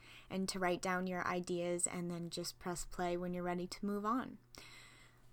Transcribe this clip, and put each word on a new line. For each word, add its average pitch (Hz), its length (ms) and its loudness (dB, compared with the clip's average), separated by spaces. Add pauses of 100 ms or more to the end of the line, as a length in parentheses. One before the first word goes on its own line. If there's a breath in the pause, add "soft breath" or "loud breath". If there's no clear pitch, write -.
(300 loud breath)
and 190 180 0
to - 100 -2
write 180 220 4
down 185 260 2
your 180 200 0
ideas, 175 600 2
and 175 240 0
then 170 200 -2
just - 280 -4
press 175 280 -2
play 175 300 2
when 180 160 0
you're 180 120 0
ready 180 220 2
to - 200 -4
move 202 180 2
on. 226 340 2 (960 loud breath)